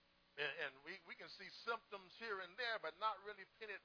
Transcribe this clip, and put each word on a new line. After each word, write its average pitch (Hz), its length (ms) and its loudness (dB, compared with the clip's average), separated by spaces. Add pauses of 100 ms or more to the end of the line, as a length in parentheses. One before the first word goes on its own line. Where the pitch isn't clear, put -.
(380)
And, 147 320 4
and - 20 -10 (140)
we, 175 160 -4
we 214 160 -10
can 190 160 -8
see 185 160 -8 (160)
symptoms 208 560 -2
here 220 240 2
and 175 80 -12
there, 233 240 4
but 160 240 0
not 214 240 6
really 202 160 -4 (160)
pin 214 160 -4
it 180 100 -6